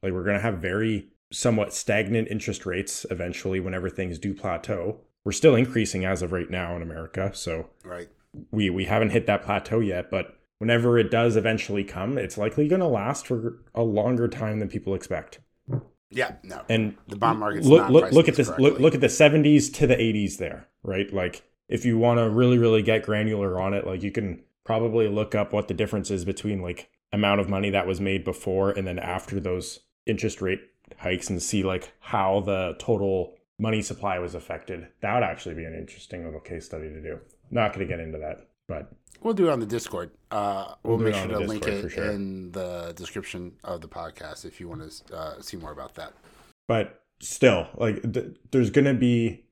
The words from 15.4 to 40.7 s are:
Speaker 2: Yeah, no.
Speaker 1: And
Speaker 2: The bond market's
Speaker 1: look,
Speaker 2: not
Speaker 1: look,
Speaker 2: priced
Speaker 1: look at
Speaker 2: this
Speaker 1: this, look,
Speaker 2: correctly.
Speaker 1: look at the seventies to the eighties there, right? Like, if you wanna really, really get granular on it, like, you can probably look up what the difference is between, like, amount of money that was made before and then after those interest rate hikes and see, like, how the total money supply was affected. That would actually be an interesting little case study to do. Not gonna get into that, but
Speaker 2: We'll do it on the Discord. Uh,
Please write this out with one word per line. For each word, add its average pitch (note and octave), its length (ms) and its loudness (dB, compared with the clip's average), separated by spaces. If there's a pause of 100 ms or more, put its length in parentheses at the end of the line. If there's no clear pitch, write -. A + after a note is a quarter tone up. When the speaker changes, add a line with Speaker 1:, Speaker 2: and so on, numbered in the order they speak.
Speaker 2:
Yeah, B2 340 -4
no. F#2 260 -14
Speaker 1:
And A2 260 2 (140)
Speaker 2:
The G2+ 80 -10
bond A2 220 2
market's G#2 280 0
Speaker 1:
look, A#2 140 12
Speaker 2:
not G2+ 100 2
Speaker 1:
look, D#3 120 12
Speaker 2:
priced - 120 2
Speaker 1:
look D#3+ 140 10
at C3+ 60 0
Speaker 2:
this C3+ 120 2
Speaker 1:
this, - 100 -6
look, - 0 -
Speaker 2:
correctly. C3+ 260 4
Speaker 1:
look D3+ 120 6
at B2+ 60 2
the B2+ 80 4
seventies D3+ 640 6
to - 140 2
the A#2+ 160 4
eighties G#2 360 0
there, E2 320 -10 (120)
right? G2 320 -4
Like, F2+ 300 -4 (240)
if A2 160 -2
you A#2 140 2
wanna A#2 320 4
really, B2 280 6
really A2+ 240 6
get A2 220 2
granular G#2 560 0
on G2 140 0
it, G2+ 120 -2
like, F#2 160 -4
you G2+ 100 -4
can G2 300 -4 (220)
probably A2+ 460 2
look G#2 260 -2
up G#2 160 0
what G#2 160 0
the G2+ 60 -4
difference G2+ 360 -2
is F#2+ 140 -2
between, G2 380 -4
like, F2+ 280 -10 (220)
amount G2+ 300 4
of F2 80 -2
money G2 220 0
that G2 140 2
was F2+ 140 -2
made F#2+ 240 0
before F#2+ 480 0
and G2 160 -4
then F2+ 100 -6
after F#2 440 -6
those F2+ 400 -6 (240)
interest - 360 -2
rate F#2+ 200 -2 (380)
hikes F2+ 300 -4
and F2+ 140 -2
see, G2+ 200 0
like, F#2 360 -2
how G2 400 0
the F#2 400 -2
total G2 560 0 (240)
money A2 220 0
supply G2 380 -4
was F2 160 -6
affected. E2+ 520 -12 (140)
That G#2 140 -2
would B2 80 4
actually F#2 320 -6
be E2 100 -10
an E2 100 -12
interesting E2 480 -14
little D#2 160 -12
case E2+ 260 -12
study D#2 240 -12
to D#2 120 -16
do. D#2 180 -12 (320)
Not G#2+ 220 0
gonna G2 120 -4
get E2+ 140 -6
into D#2+ 180 -10
that, D2+ 300 -12 (200)
but D#2+ 240 -10 (280)
Speaker 2:
We'll A3+ 140 -2
do F#3+ 140 4
it D#3 40 4
on B2+ 80 0
the A2+ 60 -4
Discord. G#2 460 -6 (180)
Uh, G2+ 540 -4